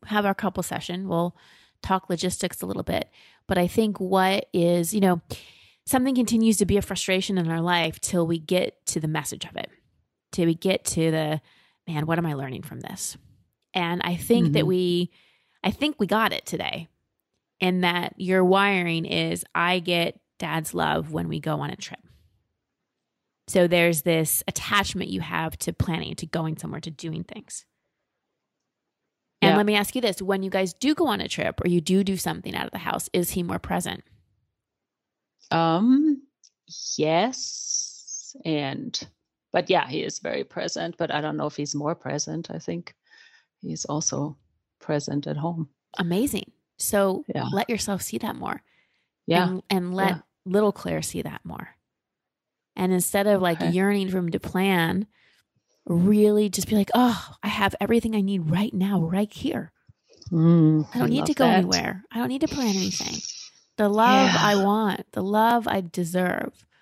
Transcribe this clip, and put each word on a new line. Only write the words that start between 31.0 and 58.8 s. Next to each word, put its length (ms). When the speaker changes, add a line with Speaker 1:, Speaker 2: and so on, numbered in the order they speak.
Speaker 1:
on 140
a 60
trip 360
or 40
you 140
do 220
do 140
something 380
out 100
of 60
the 80
house, 340
is 180
he 100
more 160
present? 460
Speaker 2:
Um, 720
yes. 1400
And, 540
but 180
yeah, 180
he 160
is 160
very 240
present, 540
but 140
I 100
don't 160
know 100
if 80
he's 180
more 220
present. 560
I 80
think 340
he's 240
also 520
present 460
at 120
home. 320
Speaker 1:
Amazing. 540
So 460
Speaker 2:
Yeah. 180
Speaker 1:
let 180
yourself 340
see 160
that 160
more. 260
Speaker 2:
Yeah. 240
Speaker 1:
And, 220
and 240
let 220
Speaker 2:
Yeah. 40
Speaker 1:
little 280
Claire 280
see 220
that 220
more. 240
And 180
instead 340
of, 140
like, 200
Speaker 2:
Okay. 100
Speaker 1:
yearning 380
for 100
him 120
to 80
plan, 680
really 640
just 180
be 80
like, 180
"Oh, 480
I 60
have 340
everything 340
I 60
need 300
right 220
now, 280